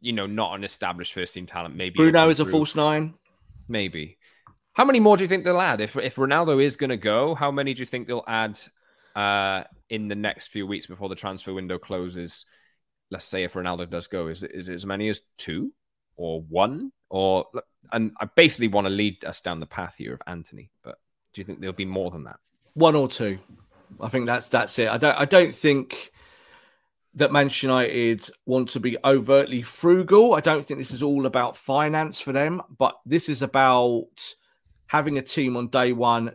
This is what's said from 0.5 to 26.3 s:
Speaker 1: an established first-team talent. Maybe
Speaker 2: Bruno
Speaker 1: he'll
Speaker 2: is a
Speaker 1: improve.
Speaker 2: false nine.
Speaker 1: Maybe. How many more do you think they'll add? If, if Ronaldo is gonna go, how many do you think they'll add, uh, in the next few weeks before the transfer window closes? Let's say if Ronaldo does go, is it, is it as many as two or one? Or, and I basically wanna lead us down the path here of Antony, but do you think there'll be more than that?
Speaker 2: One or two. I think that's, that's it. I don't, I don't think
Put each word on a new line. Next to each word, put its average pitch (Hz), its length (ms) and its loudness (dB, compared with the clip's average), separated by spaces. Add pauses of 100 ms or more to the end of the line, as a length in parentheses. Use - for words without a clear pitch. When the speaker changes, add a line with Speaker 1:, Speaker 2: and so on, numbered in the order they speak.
Speaker 1:
an 98 100 -10
established 90 480 -6
first-team 90 340 -8
talent. 85 300 -10
Maybe 92 200 -8
Speaker 2:
Bruno 160 260 6
Speaker 1:
he'll 160 80 6
Speaker 2:
is 147 100 2
a - 20 2
Speaker 1:
improve. 151 180 -4
Speaker 2:
false 151 160 -2
nine. 151 380 0 (540)
Speaker 1:
Maybe. 92 500 -6 (540)
How 240 120 4
many 269 160 4
more 214 160 8
do 185 80 2
you 180 40 0
think 180 160 0
they'll 180 160 2
add? 139 200 0
If, 107 160 -6
if 131 200 -4
Ronaldo 139 460 4
is 139 140 2
gonna 131 200 -2
go, 110 380 0
how 143 160 -2
many 139 240 -2
do 120 60 -12
you 123 60 -10
think 123 200 -10
they'll 120 200 -6
add, 110 340 -4 (560)
uh, 101 480 0 (240)
in 107 180 -6
the 104 80 -4
next 104 340 -6
few 101 200 -8
weeks 101 180 -8
before 95 220 -10
the 95 80 -10
transfer 95 360 -10
window 92 260 -8
closes? 90 680 -10 (640)
Let's - 140 -10
say 95 180 -4
if 87 120 -6
Ronaldo 90 360 -6
does 85 160 -8
go, 87 220 -6
is 87 160 -12
it, - 100 -12
is 90 140 -14
it 90 60 -10
as 95 120 -12
many 101 220 -4
as 104 140 -4 (140)
two 87 360 -8 (440)
or 82 260 -8
one? 104 500 -2 (160)
Or, 95 380 0 (460)
and 113 280 -2
I 107 60 -6
basically 131 420 -2
wanna 98 220 -2
lead 98 340 -4
us 87 160 -10
down 85 180 -8
the 80 80 -12
path 87 320 -12
here 57 160 -12
of 65 140 -14
Antony, 82 420 -16 (140)
but - 140 -20 (340)
do - 80 -16
you 95 40 -12
think 95 140 -14
there'll 92 160 -8
be 95 100 -6
more 92 280 -6
than 80 120 -14
that? 50 140 -20 (360)
Speaker 2:
One 156 200 6
or 139 140 2
two. 101 300 -4 (640)
I 113 80 -6
think 120 180 -2
that's, 120 220 -2
that's 117 300 -2
it. 113 100 2
I 107 80 0
don't, 135 220 4
I 143 60 2
don't 165 280 6
think - 600 -2 (1040)